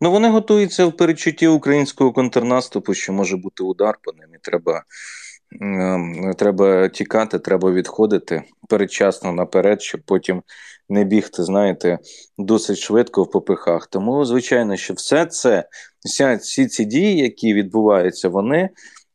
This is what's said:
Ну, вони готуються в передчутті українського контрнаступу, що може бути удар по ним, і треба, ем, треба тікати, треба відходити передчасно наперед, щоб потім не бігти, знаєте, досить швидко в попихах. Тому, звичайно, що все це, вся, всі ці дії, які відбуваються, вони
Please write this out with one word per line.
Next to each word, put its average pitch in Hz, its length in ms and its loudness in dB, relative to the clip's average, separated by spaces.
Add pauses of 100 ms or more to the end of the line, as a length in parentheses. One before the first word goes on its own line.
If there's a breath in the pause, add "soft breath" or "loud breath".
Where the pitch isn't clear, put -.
Ну, 170 100 2
вони 214 180 4
готуються 208 560 2
в 165 120 0
передчутті 165 500 2
українського 143 640 2
контрнаступу, 123 800 0
що 95 200 -6
може 95 240 -2
бути 92 260 -10
удар 92 400 0
по - 80 -10
ним, - 240 -18
і - 60 -20
треба, 82 420 -4 (800 loud breath)
ем, 92 760 -4
треба 98 500 2
тікати, 107 520 -2
треба 92 320 0
відходити 90 720 0 (260)
передчасно 98 640 0
наперед, 92 500 0
щоб - 240 -10
потім 185 360 -2 (480 loud breath)
не 101 140 2
бігти, 98 400 0
знаєте, 90 560 0 (380 loud breath)
досить 101 400 0
швидко 110 460 0
в - 80 -8
попихах. 87 560 -2
Тому, 123 380 -2
звичайно, 120 500 0
що - 180 -8
все 151 320 0
це, 113 380 0 (420 loud breath)
вся, 131 300 0
всі 127 320 -2
ці 110 180 -4
дії, 175 320 0
які 113 360 0
відбуваються, 98 760 0
вони 131 400 -2 (460 loud breath)